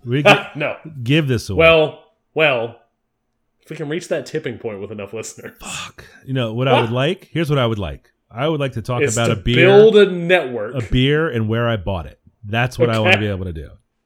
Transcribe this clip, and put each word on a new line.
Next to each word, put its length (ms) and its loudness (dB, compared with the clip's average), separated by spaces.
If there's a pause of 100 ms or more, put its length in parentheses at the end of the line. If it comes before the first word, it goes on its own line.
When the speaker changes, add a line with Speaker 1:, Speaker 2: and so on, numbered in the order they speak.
Speaker 1:
We 180 -2
gi- 240 4
Speaker 2:
<laughs> 80 -18
No. 220 -6 (260)
Speaker 1:
give 240 2
this 220 -2
away. 100 -2
Speaker 2:
Well, 440 4 (300)
well, 460 0 (800)
if 80 -20
we 60 -12
can 140 -10
reach 180 -6
that 180 -4
tipping 320 -8
point 220 -10
with 120 -10
enough 220 -12
listeners. 460 -14
Speaker 1:
Fuck. 460 -14 (200)
You 80 -8
know 200 -2
what 140 -2
I 60 4
Speaker 2:
What? 100 4
Speaker 1:
would 80 -4
like? 400 -2
Here's 180 -4
what 100 2
I 60 2
would 140 -2
like. 320 -10 (200)
I 160 -6
would 120 -2
like 140 -4
to 80 -8
talk 200 -4
Speaker 2:
Is 160 0
Speaker 1:
about 100 0
Speaker 2:
to 60 2
Speaker 1:
a 20 0
beer, 200 0 (120)
Speaker 2:
build 300 8
a 140 6
network. 640 -2
Speaker 1:
a 160 -6
beer 380 0
and 200 -4
where 180 -2
I 100 0
bought 280 -6
it. 140 -20 (260)
That's 340 -4
what 100 2
I 100 0
wanna 120 2
Speaker 2:
Okay. 100 2
Speaker 1:
be 60 -4
able 180 -6
to 80 -8
do. 160 -14 (360)